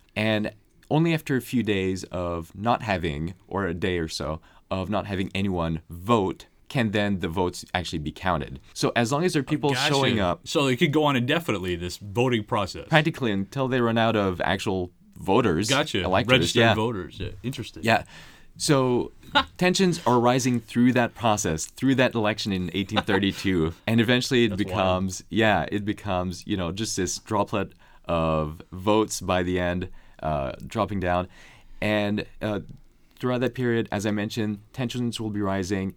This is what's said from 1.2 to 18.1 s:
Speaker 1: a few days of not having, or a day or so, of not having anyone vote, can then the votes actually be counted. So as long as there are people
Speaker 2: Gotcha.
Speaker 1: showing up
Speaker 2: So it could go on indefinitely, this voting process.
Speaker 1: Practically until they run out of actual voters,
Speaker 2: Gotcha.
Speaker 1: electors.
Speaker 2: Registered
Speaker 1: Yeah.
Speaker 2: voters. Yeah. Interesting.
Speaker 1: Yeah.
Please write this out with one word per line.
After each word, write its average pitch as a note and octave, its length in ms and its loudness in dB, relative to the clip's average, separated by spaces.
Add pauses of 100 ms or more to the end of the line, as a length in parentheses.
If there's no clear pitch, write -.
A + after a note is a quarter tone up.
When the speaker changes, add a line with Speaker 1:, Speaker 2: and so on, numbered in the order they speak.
Speaker 1:
a A#2+ 60 0
few A#2+ 200 -2
days F#2+ 440 0
of F2 500 -6
not A2 260 0
having, E2+ 540 -2 (120)
or F#2+ 200 -2
a F#2 60 -2
day F2+ 260 -2
or D#2+ 80 -2
so, D#2 320 -6 (320)
of F#2+ 180 -4
not G2+ 160 -2
having G2 300 -4
anyone E2+ 540 -2
vote, F#2+ 560 -2 (220)
can A2+ 240 -2
then G2+ 280 0
the F#2 80 -2
votes F2+ 460 -2
actually F2 260 -4
be D2 140 -6
counted. D2 460 -2 (140)
So - 220 -2
as A#2 160 2
long D3 140 0
as F#3 80 0
there D3+ 80 2
are - 20 0
people C#3+ 280 0
Speaker 2:
Gotcha. C#3 220 2
Speaker 1:
showing C3 280 2
up F2 260 -2
Speaker 2:
So C#3+ 200 0
it B2+ 100 2
could D3+ 160 2
go D#3 100 4
on C#3+ 140 2
indefinitely, A#2+ 580 0
this F2 220 -6
voting A2+ 480 0
process. G2 420 -4
Speaker 1:
Practically D#3 440 2
until G2 360 -2
they B2 140 2
run A#2 160 2
out A2+ 180 4
of F#2+ 260 2
actual F#2 500 -2 (260)
voters, G2 520 2
Speaker 2:
Gotcha. C3+ 320 0
Speaker 1:
electors. F#2+ 300 2
Speaker 2:
Registered A#2 300 4
Speaker 1:
Yeah. A2+ 120 6
Speaker 2:
voters. G#2+ 460 -4
Yeah. F#2 100 -8 (140)
Interesting. A#2 400 -10
Speaker 1:
Yeah. A2 200 4 (540)